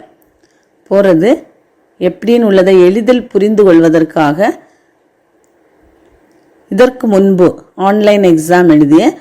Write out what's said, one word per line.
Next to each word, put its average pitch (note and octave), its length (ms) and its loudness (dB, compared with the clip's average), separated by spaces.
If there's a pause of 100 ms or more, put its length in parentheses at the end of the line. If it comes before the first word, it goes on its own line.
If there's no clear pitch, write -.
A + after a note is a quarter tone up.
(880)
போறது F#3+ 420 0 (760)
எப்படின்னு A3+ 420 -2
உள்ளதை F#3+ 240 2 (120)
எளிதில் A3 460 -2
புரிந்து G#3 340 0
கொள்வதற்காக, D#3+ 720 0 (2250)
இதற்கு B3+ 400 -2
முன்பு F#3+ 340 2 (400)
ஆன்லைன் G#3 440 0
எக்ஸாம் E3+ 440 0
எழுதிய D3+ 280 2 (160)